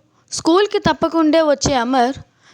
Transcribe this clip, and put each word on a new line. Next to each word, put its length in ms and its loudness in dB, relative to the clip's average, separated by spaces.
స్కూల్కి 480 0
తప్పకుండే 640 0
వచ్చే 320 0
అమర్ 420 0